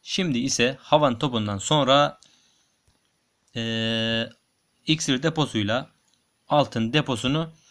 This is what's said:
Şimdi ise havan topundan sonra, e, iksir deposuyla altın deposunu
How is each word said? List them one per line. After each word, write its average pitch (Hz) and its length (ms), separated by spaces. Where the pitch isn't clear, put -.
Şimdi 165 340
ise 131 420
havan 143 400
topundan 110 380
sonra, 143 640
e, 113 760
iksir 143 360
deposuyla 131 680
altın 123 460
deposunu 147 580